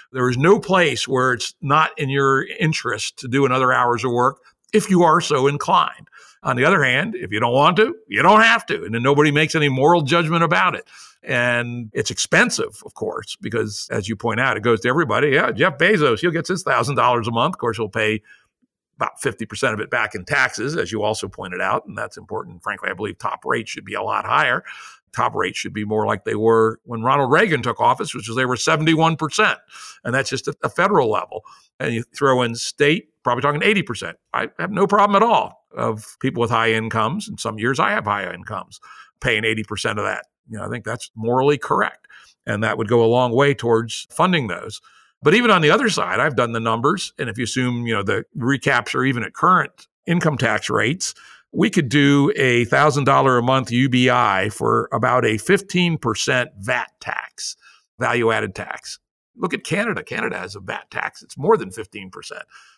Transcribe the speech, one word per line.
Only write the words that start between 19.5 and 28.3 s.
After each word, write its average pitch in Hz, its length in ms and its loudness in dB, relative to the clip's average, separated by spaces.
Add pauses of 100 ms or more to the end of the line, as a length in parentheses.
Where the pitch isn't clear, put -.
of 104 60 -6
it - 100 -10
back 110 240 -2
in 92 100 -12
taxes, 135 500 -2
as 90 160 -4
you 104 120 -4
also 107 240 -2
pointed 92 340 -10
out. 95 240 -2
And 180 100 -16
that's - 220 -10
important. 104 460 -12
Frankly, 95 260 -8
I 95 40 -2
believe 98 260 -10
top - 260 -8
rates 120 240 -4
should - 160 -14
be 95 80 -12
a 101 80 -6
lot 104 240 -4
higher. 135 380 0 (500)
Top 120 220 -2
rates 95 240 -4
should - 140 -10
be 107 120 -6
more 107 220 -2
like 104 160 -2
they 110 120 -4
were 113 500 4
when 113 180 -8
Ronald 135 280 2
Reagan 160 300 2
took 123 180 -4
office, 127 360 0
which 110 120 -12
is 113 80 -8